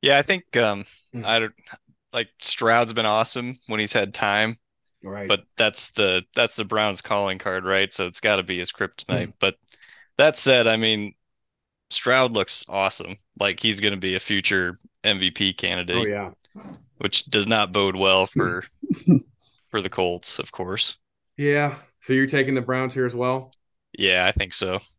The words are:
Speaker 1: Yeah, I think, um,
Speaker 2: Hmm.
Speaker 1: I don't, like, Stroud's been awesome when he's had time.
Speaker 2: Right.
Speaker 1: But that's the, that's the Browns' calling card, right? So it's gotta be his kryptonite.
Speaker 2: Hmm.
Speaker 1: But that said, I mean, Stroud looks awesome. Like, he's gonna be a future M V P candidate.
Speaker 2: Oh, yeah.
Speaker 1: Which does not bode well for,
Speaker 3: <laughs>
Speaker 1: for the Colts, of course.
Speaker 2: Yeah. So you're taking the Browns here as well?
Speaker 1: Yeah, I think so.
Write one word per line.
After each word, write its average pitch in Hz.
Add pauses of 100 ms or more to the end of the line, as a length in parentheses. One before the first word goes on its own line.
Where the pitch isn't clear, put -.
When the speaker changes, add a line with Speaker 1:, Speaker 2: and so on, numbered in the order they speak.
Speaker 1:
Yeah, 139
I 143
think, 180
um, 107 (280)
Speaker 2:
Hmm. 117
Speaker 1:
I 110
don't, 110 (580)
like, 117 (120)
Stroud's 117
been 113
awesome 120
when 107
he's 104
had 101
time. 107 (440)
Speaker 2:
Right. 98
Speaker 1:
But 98 (120)
that's -
the, 92 (120)
that's 117
the 113
Browns' 104
calling 101
card, 92
right? 95
So 95
it's 90
gotta 104
be 90
his 90
kryptonite. -
Speaker 2:
Hmm. - (100)
Speaker 1:
But 98 (600)
that 151
said, 127
I 113
mean, 110 (760)
Stroud 127
looks 101
awesome. 95 (220)
Like, 101
he's 107
gonna 104
be 92
a 92
future 95 (260)
M 104
V 92
P 95
candidate. 90
Speaker 2:
Oh, 95
yeah. - (680)
Speaker 1:
Which -
does 101
not 107
bode 98
well 95
for, 87 (200)
Speaker 3:
<laughs> -
Speaker 1:
for 110
the 92
Colts, 87
of -
course. - (380)
Speaker 2:
Yeah. 143 (240)
So -
you're 135
taking 135
the 131
Browns 131
here 127
as 120
well? 127 (460)
Speaker 1:
Yeah, 90
I 98
think 95
so. 95 (180)